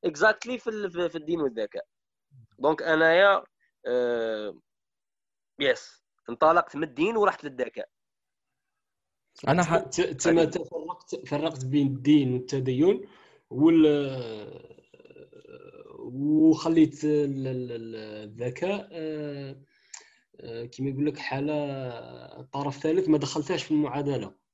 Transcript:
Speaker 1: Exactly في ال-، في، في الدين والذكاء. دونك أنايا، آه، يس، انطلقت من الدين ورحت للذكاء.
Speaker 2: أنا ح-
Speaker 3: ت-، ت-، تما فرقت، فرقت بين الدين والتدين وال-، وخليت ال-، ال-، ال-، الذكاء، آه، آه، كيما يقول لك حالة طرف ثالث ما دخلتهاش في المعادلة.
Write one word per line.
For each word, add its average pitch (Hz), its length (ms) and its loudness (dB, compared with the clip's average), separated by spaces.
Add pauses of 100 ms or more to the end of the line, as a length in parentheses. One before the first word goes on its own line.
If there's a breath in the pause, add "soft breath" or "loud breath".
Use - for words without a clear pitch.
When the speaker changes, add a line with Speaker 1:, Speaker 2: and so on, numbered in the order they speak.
Speaker 1:
Exactly 214 500 0
في 226 120 -8
ال-، 202 220 -6
في، 170 180 -2
في 165 80 -8
الدين 160 240 -4
والذكاء. 113 440 -4 (720)
دونك 156 220 0
أنايا، 165 600 4 (420)
آه، 113 760 -2 (1000)
يس، - 440 -2 (260)
انطلقت 156 460 2
من 147 80 -4
الدين 160 340 -2
ورحت 202 260 0
للذكاء. 123 460 -8 (1600)
Speaker 2:
أنا 175 160 4
ح- 165 140 2
Speaker 3:
ت-، - 240 -2
ت-، 147 220 -2
تما 165 280 4
فرقت، - 760 -10
فرقت 147 380 -6
بين 139 220 2
الدين 131 460 4
والتدين 131 760 0 (400 loud breath)
وال-، 135 1300 2 (1160)
وخليت 151 1040 4
ال-، 139 440 0
ال-، 127 240 -6
ال-، 107 580 -12
الذكاء، 127 640 -6
آه، 147 680 -10 (760 loud breath)
آه، 117 260 -12
كيما 131 240 -6
يقول 135 160 -2
لك 147 120 -2
حالة 135 1200 -6
طرف 139 360 -8
ثالث 165 320 0
ما 156 80 6
دخلتهاش 147 460 -2
في - 80 -6
المعادلة. 139 720 -2 (120)